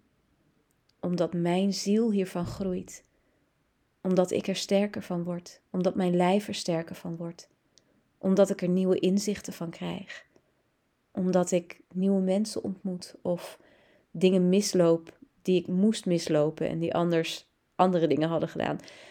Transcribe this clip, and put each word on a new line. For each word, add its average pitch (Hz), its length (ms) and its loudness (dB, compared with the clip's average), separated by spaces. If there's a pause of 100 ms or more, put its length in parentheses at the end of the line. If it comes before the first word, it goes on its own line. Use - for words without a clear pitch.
(1000)
Omdat 175 340 -2
mijn 180 400 0
ziel 214 380 0
hiervan 185 340 -2
groeit. 185 580 -8 (1000)
Omdat 185 300 2
ik - 160 -2
er 190 80 -2
sterker 202 460 -2
van 175 220 -6
word. 175 460 -12
Omdat 180 260 0
mijn 180 200 0
lijf 185 320 2
er 208 80 -8
sterker 165 400 -4
van 170 200 -10
wordt. 170 340 -12 (680)
Omdat 190 320 4
ik 202 120 -4
er 180 80 -2
nieuwe 185 300 2
inzichten 202 540 -2
van 165 160 -8
krijg. 175 560 -12 (840)
Omdat 180 400 0
ik 175 300 -4 (120)
nieuwe 190 280 0
mensen 196 420 -2
ontmoet 185 580 -8
of - 380 -6 (520)
dingen 180 380 4
misloop 170 680 2 (240)
die 185 180 2
ik 175 80 -8
moest 196 380 0
mislopen 156 640 0
en 165 100 -4
die 165 140 -2
anders 170 540 0 (280)
andere 175 320 4
dingen 151 220 2
hadden 165 200 -2
gedaan. - 300 -4 (320)